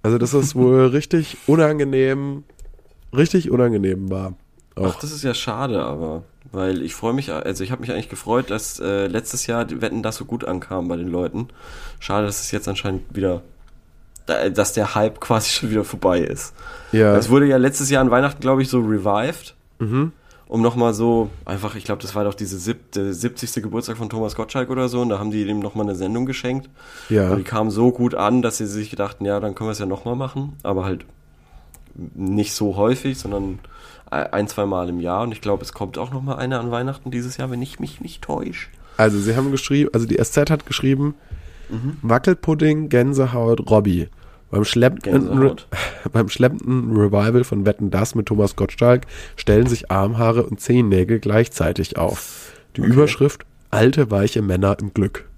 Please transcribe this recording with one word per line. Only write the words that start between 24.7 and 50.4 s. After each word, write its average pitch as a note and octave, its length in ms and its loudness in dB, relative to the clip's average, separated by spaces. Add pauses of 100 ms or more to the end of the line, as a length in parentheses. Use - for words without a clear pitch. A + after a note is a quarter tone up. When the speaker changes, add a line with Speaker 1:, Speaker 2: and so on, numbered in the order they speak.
Speaker 2:
so, B2 120 -2
und A#2+ 80 0
da G2+ 100 -2
haben G#2 120 -4
die G#2+ 140 -2
dem G#2 140 -2
nochmal G#2 280 -4
eine G2 80 -4
Sendung G#2 300 -2
geschenkt. C3 440 -6 (400)
Speaker 1:
Ja. G2 220 4
Speaker 2:
Und G2+ 80 4
die F#2 40 -4
kam A2 280 0
so A#2 200 4
gut A#2+ 240 0
an, A#2+ 260 2
dass A2+ 160 -2
sie A2 100 -4
sich G#2 240 -8
dachten, G2+ 340 -6
ja, G2+ 140 0
dann G2+ 160 -4
können A2 140 -6
wir G#2+ 40 -4
es G2+ 60 -8
ja G2+ 60 -4
nochmal G2 300 -4
machen, C3+ 380 -8 (100)
aber F#2+ 220 -2
halt F#2 200 -6 (1120)
nicht G2+ 380 -2
so G2+ 220 -2
häufig, C3 420 0
sondern G2 420 -6 (500)
ein-, G#2 380 -2
zwei G#2 180 -4
Mal F2+ 240 -2
im F2 120 -4
Jahr. F2+ 220 -2
Und A#2+ 100 -4
ich - 80 -14
glaub, G2+ 200 -2
es - 120 -14
kommt - 240 -8
auch A#2+ 140 -8
nochmal C3+ 260 -6
eine B2+ 220 -4
an A#2+ 120 -4
Weihnachten B2+ 400 -6
dieses B2 260 -8
Jahr, B2+ 140 -6
wenn A#2+ 100 -6
ich - 180 -10
mich - 200 -10
nicht - 220 -14
täusche. - 480 -8 (260)
Speaker 1:
Also G#2+ 240 4
sie A2 160 0
haben C3+ 160 0
geschrieben, C#3 420 0
also A#2 120 2
die - 120 0
S - 140 0
Z C#3+ 180 2
hat D3+ 160 0
geschrieben, C#3 500 0 (540)
Speaker 2:
Mhm. C3 320 -6
Speaker 1:
Wackelpudding, D#3 840 2
Gänsehaut, B2 840 2
Robby. G#2 380 4 (420)
Beim G2+ 140 2
schleppenden A#2 640 2
Re-, C3 120 2
Speaker 2:
Gänsehaut. - 280 2 (220)
Speaker 1:
<laughs> - 240 -8
beim A2 160 4
schleppenden B2 640 2
Revival G#2 480 4
von G2+ 220 -2
Wetten, G#2 260 0
dass G2+ 240 0
mit A2 120 0
Thomas G#2 280 2
Gottschalk A#2+ 460 4 (340)
stellen A2 320 4
sich A#2+ 240 -2
Armhaare A2+ 540 2